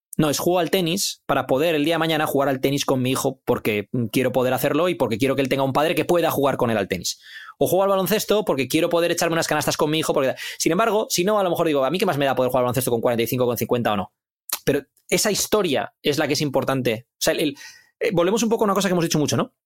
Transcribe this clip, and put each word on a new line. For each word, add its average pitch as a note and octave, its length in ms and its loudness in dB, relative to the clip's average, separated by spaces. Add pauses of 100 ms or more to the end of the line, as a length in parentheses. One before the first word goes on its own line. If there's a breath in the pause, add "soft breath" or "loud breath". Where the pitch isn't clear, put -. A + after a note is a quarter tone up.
(180)
No, D#3 120 2
es C3+ 100 0
"juego F3+ 200 0
al D#3+ 120 0
tenis F#3 540 -2
para C3+ 220 0
poder D#3 280 2
el D3 100 0
día E3 100 0
de D#3+ 40 0
mañana D#3+ 280 0
jugar C#3 220 0
al C3+ 120 -2
tenis C#3 240 0
con C3 160 0
mi B2+ 100 0
hijo C3 340 -2
porque G#2+ 440 -2 (220)
quiero B2+ 200 0
poder B2+ 220 2
hacerlo D3 360 0
y F3 60 -2
porque A#2 220 -2
quiero C3+ 180 0
que C#3 60 0
él C3 80 -2
tenga C3+ 140 0
un C3+ 100 0
padre D3+ 220 0
que D3+ 100 0
pueda E3+ 260 2
jugar C3 260 0
con B2 140 0
él A2 60 2
al G2+ 100 0
tenis". - 320 -6 (380 loud breath)
O - 100 2
"juego F#3 160 2
al G3 60 2
baloncesto G3 540 0
porque C3+ 240 0
quiero D#3+ 220 2
poder E3+ 220 2
echarme E3+ 220 0
unas E3 140 0
canastas D3+ 300 0
con D#3 140 2
mi D#3+ 80 0
hijo". D#3+ 140 0
Porque, C3+ 200 2 (240 loud breath)
sin E3 140 0
embargo, G#3+ 380 2
si F3 140 0
no, G#3 160 2
a G3 40 2
lo F3+ 60 0
mejor E3 180 0
digo, C#3 180 2
"¿a C3 60 -2
mí F#3 80 -2
qué A3 60 -4
más D#3+ 120 0
me C#3+ 80 0
da C3 100 0
poder B2+ 140 2
jugar B2+ 120 2
al B2 40 2
baloncesto B2 260 0
con A#2 100 0
cuarenta A#2 220 0
y A2 40 -2
cinco, B2+ 180 0
con A#2+ 120 0
cincuenta A#2 360 0
o G#2 40 -2
no?". F#2+ 160 -6 (520)
Pero C#3+ 160 0 (280)
esa - 220 0
historia F3 720 0
es D3 160 0
la D#3 100 2
que C#3+ 60 0
es C3+ 80 0
importante. B2+ 680 0
O - 80 -20
sea, - 140 2
el, - 60 -2
el, D#3 180 -2 (420 loud breath)
eh, - 140 -2
volvemos F3+ 300 2
un A3+ 60 0
poco A3+ 140 0
a - 20 2
una G3+ 80 2
cosa F#3+ 160 0
que F3+ 40 0
hemos F3 120 2
dicho E3 140 0
mucho, B2+ 180 0
¿no? - 160 -2 (120)